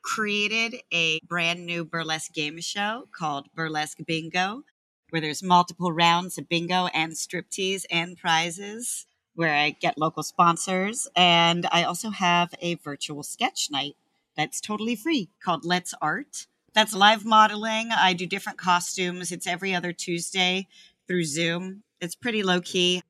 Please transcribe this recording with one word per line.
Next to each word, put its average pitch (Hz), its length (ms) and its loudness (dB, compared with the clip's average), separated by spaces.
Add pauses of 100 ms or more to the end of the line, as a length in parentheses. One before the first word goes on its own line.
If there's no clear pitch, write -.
created 214 720 -2 (180)
a 160 280 0
brand 170 440 -2
new 170 200 -4
burlesque 160 480 -6
game 156 260 -4
show 208 480 -6 (100)
called 143 380 -4
Burlesque 156 500 -6
Bingo, 180 600 -2 (440)
where 160 120 -2
there's 151 200 -4
multiple 180 520 4
rounds 170 440 2
of 147 120 -12
bingo 175 380 0
and 160 260 -2
striptease 185 760 -4
and 170 280 -2
prizes, 180 920 -2 (260)
where 160 220 0
I 147 160 2
get - 260 -2
local 156 240 -2
sponsors. 185 920 2
And 170 560 6
I 170 140 2
also 180 240 -4
have 175 520 2
a 170 140 -2
virtual 147 480 -10
sketch - 480 -4
night 143 240 -4 (400)
that's - 260 -4
totally 214 360 -2
free 226 320 -2 (140)
called 165 220 -2
Let's 180 360 -2
Art. 175 440 -6 (300)
That's 214 180 4
live 208 320 6
modeling. 220 680 4
I 196 200 4
do 180 160 -4
different 196 320 -6
costumes. 180 720 0
It's 175 160 -8
every 185 260 -2
other 175 200 -2
Tuesday 180 760 -2 (400)
through 180 160 2
Zoom. 170 600 -2 (180)
It's 175 140 -8
pretty 220 280 -2
low 180 160 4
key. 180 500 0